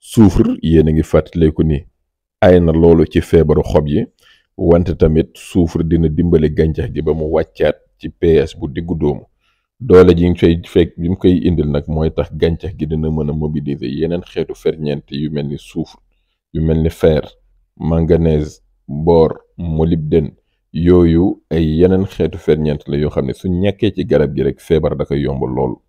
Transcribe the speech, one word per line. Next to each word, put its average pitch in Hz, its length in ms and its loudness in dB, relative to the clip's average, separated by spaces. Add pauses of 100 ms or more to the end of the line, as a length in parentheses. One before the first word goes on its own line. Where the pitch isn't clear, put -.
Soufre, 117 600 2
yéen 78 260 4
a 78 40 0
ngi 78 100 0
fàttaleku 80 600 0
ni 78 160 0 (640)
aay 92 200 6
na 82 120 2
loolu 82 340 4
ci - 140 -2
feebaru 78 420 2
xob 73 260 -2
yi, 73 180 -2 (500)
wante 85 400 2
tamit 80 380 2
soufre 82 500 -2
dina 82 240 0
dimbale 80 420 0
gàncax 80 420 -2
gi 73 100 -6
ba 78 120 -2
mu 78 160 -6
wàccaat 80 460 -2 (220)
ci - 100 -12
P 80 320 2
H - 180 -6
bu 87 100 -10
diggu 85 260 -8
doomu. 73 300 -4 (560)
Doole 90 340 8
ji 85 140 2
nga 90 120 -2
koy 87 140 4 (120)
fekk, 87 300 0
bi 85 120 -6
mu 92 80 -2
koy 90 180 2 (120)
indil 78 240 0
nag 73 160 -2
mooy 78 240 -2
tax 73 240 -6
gàncax 82 420 -4
gi 76 100 -6
dina 78 240 -4
mën 78 200 -4
a - 20 -4
mobiliser 73 560 -6
yeneen 80 380 -4
xeetu - 280 -8
ferñeent 76 560 -6
yu 73 200 -6
mel 73 160 -6
ni 71 120 -10
soufre, - 420 -12 (540)
yu 80 80 -4
mel 80 200 0
ni 80 80 0
fer, 78 320 0 (580)
manganèse, 80 720 0 (360)
bore, 80 480 2 (300)
molybdène. 80 640 -2 (440)
Yooyu 85 500 4 (260)
ay 82 140 -2 (120)
yeneen 92 300 2
xeetu 80 320 -6
ferñeent 76 480 -2
la 73 100 -4
yoo 73 140 -2
xam 69 160 -4
ne 62 80 -6
su - 140 -12
ñàkkee 95 440 -2
ci 92 120 -6
garab 73 280 0
gi 71 100 -4
rek 69 180 -4
feebar 76 360 -2
da 69 80 -6
koy - 180 -4
yomb 65 240 -4
lool. 64 280 -4 (140)